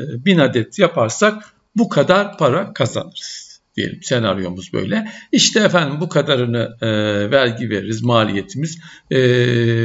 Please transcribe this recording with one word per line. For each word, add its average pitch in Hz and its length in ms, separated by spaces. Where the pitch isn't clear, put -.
bin 190 120
adet 123 420
yaparsak 185 640
bu 226 140
kadar 185 480
para 156 360
kazanırız - 840
diyelim. - 280
Senaryomuz 95 680
böyle. 196 380
İşte - 280
efendim 165 420
bu 180 80
kadarını, 123 720
e, 113 60
vergi 123 380
veririz, 107 320
maliyetimiz, 117 760
e, 131 80